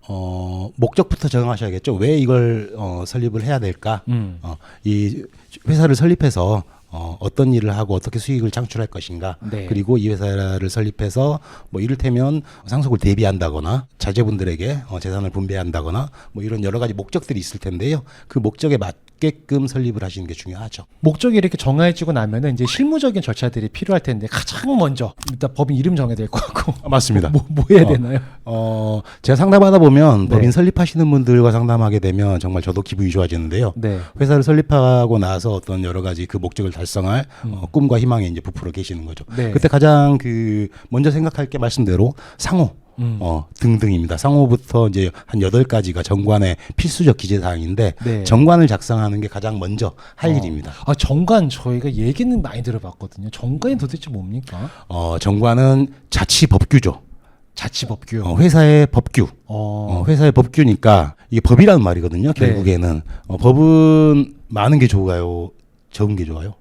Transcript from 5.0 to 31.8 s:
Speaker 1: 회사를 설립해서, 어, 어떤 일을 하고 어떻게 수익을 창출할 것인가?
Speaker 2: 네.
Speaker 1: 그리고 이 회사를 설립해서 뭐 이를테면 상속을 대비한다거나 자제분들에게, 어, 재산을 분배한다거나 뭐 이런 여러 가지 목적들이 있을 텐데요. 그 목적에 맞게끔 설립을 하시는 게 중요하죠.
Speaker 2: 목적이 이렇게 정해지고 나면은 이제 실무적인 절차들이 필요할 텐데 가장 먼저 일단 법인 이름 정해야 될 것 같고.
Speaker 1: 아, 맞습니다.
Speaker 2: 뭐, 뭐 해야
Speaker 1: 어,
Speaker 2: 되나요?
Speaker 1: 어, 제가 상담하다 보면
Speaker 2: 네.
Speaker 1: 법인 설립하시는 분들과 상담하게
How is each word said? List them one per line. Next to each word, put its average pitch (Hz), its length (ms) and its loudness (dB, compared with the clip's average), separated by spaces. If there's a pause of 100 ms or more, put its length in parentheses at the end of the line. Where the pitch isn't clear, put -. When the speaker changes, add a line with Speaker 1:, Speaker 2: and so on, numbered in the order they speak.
Speaker 1:
회사를 156 260 4
설립해서, 117 680 0 (240)
어, 82 320 -12
어떤 127 340 0
일을 107 220 0
하고 101 180 -4
어떻게 92 240 -6
수익을 113 320 -4
창출할 117 380 -8
것인가? 90 480 -12 (160)
Speaker 2:
네. 101 140 -10
Speaker 1:
그리고 104 320 0
이 107 100 -2
회사를 98 600 -4
설립해서 113 680 -4 (300)
뭐 95 120 -8
이를테면 131 640 -2 (240)
상속을 123 320 -2
대비한다거나 98 880 -2 (120)
자제분들에게, 101 800 -4 (100)
어, 95 100 -10
재산을 95 320 -6
분배한다거나 92 800 -6 (220)
뭐 101 100 -12
이런 107 220 -6
여러 101 160 -4
가지 117 120 -4
목적들이 101 460 -8
있을 92 220 -12
텐데요. 104 420 -6 (240)
그 - 140 -4
목적에 135 360 -2
맞게끔 135 920 -6
설립을 120 340 -4
하시는 92 240 -10
게 82 80 -12
중요하죠. 92 520 -16 (120)
Speaker 2:
목적이 156 380 2
이렇게 185 200 0
정해지고 165 540 0
나면은 120 440 -2
이제 123 120 -2
실무적인 269 560 -2
절차들이 117 460 -4
필요할 185 320 -2
텐데 110 280 -6
가장 - 480 -4
먼저 135 380 -2 (160)
일단 131 240 -6
법인 143 220 -2
이름 160 180 0
정해야 123 220 -2
될 110 100 -6
것 - 180 -6
같고. - 380 -6
Speaker 1:
아, - 60 -12
맞습니다. 123 400 2
Speaker 2:
뭐, 147 200 2
뭐 147 220 -2
해야 190 120 8
Speaker 1:
어, 160 40 6
Speaker 2:
되나요? 127 320 0 (260)
Speaker 1:
어, 110 580 -4 (200)
제가 135 140 4
상담하다 196 420 6
보면 143 440 8
Speaker 2:
네. 95 120 0
Speaker 1:
법인 117 160 6
설립하시는 165 580 2
분들과 123 440 4
상담하게 113 480 2